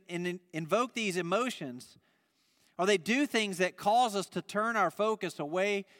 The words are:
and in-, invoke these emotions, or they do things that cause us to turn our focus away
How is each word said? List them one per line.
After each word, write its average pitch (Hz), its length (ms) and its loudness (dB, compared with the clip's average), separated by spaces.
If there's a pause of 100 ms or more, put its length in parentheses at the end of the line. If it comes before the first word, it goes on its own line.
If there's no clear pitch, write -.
and 175 160 -4
in-, 180 140 -4 (120)
invoke 180 440 0
these 208 200 -2
emotions, 170 840 -4 (800)
or 156 60 2
they 202 120 4
do 226 280 2
things 208 320 0
that 180 180 0
cause 220 400 2
us 190 120 -2
to 175 140 -6
turn 220 340 -2
our 190 160 4
focus 208 480 -2
away 190 460 0 (140)